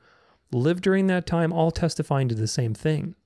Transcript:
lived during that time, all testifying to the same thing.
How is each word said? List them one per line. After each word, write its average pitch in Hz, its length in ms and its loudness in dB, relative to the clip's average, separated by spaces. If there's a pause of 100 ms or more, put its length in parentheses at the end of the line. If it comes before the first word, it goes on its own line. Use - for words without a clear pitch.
(520)
lived 156 320 0
during 190 240 4
that 180 180 0
time, 165 260 0
all 165 200 2
testifying 151 560 -2
to 117 80 -2
the 110 120 -2
same 113 280 -2
thing. 156 400 -2 (100)